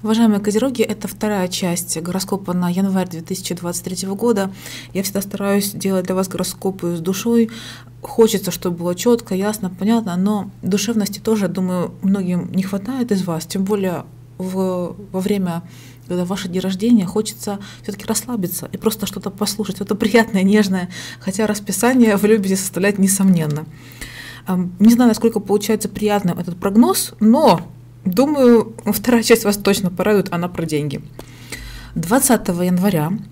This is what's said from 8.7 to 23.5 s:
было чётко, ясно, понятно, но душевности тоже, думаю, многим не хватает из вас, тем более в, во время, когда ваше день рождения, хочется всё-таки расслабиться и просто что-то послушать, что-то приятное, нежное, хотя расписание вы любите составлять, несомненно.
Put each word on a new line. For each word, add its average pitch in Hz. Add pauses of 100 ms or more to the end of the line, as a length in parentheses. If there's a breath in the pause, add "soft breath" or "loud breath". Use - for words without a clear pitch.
было 175
чётко, 233
ясно, 196
понятно, 202
но 202 (140)
душевности 202
тоже, 214
думаю, 180 (100)
многим 180
не 190
хватает 240
из 185
вас, 160
тем 190
более 190 (340)
в, 185 (160)
во 185
время, 185 (460 loud breath)
когда 180
ваше 190
день 180
рождения, 190
хочется 202 (240 loud breath)
всё-таки 202
расслабиться 220
и 185
просто 214
что-то 190
послушать, 202
что-то 202
приятное, 220
нежное, 190 (300 loud breath)
хотя 214
расписание 208
вы 208
любите 190
составлять, 196
несомненно. 180 (800 loud breath)